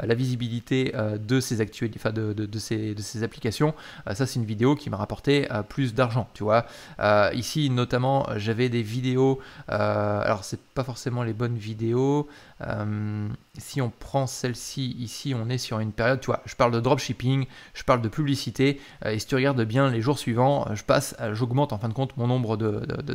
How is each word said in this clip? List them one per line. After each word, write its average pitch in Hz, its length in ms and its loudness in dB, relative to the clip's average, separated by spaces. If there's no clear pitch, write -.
euh, - 40 -4
la 113 80 4
visibilité, 123 840 0
euh, 107 200 0
de 107 220 2
ces 123 220 0
actuali-, 110 360 -2
enfin, 110 140 -2
de, 110 220 -2
de, 104 140 -4
de 104 120 -6
ces, 107 360 -4
de 107 80 -8
ces 107 200 -8
applications, 123 500 0
euh, 104 60 -2
ça, 131 180 0
c'est 131 60 -2
une 113 80 0
vidéo 117 300 4
qui - 120 -8
m'a 101 80 -4
rapporté, 135 560 0
euh, 107 100 -2
plus 123 300 -2
d'argent, 117 400 2
tu - 100 -10
vois. 107 220 4
Euh, 104 340 6
ici, 139 340 0
notamment, 127 580 2
j'avais 113 340 2
des 120 100 0
vidéos, 127 600 2
euh, 104 520 2
alors, 104 200 2
c'est - 160 -8
pas - 260 -6
forcément 123 380 -4
les 113 120 -2
bonnes 120 220 -2
vidéos. 117 720 0
Euh, 107 680 -4
si 135 240 -4
on 120 80 0
prend - 360 -4
celle-ci, 123 720 -6
ici, 123 360 -6
on 113 160 -4
est 127 80 -2
sur 110 220 -4
une 110 120 -4
période, 120 280 2
tu - 60 -12
vois, - 200 0
je - 80 -12
parle 123 180 4
de 117 80 2
dropshipping, 131 680 2
je - 80 -12
parle 127 180 4
de 113 80 0
publicité, 139 720 0
euh, 107 60 -2
et 110 80 0
si - 80 -8
tu - 80 -2
regardes 131 280 4
bien 131 280 4
les 113 100 0
jours 131 180 2
suivants, 127 520 2
euh, 208 60 -4
je - 80 -10
passe, - 360 2
euh, 110 140 -2
j'augmente 123 400 0
en 104 40 -2
fin 113 100 -2
de 110 40 -2
compte 131 240 -4
mon 120 120 0
nombre 123 280 2
de, 110 300 -2
de, - 160 -4
de, - 120 -6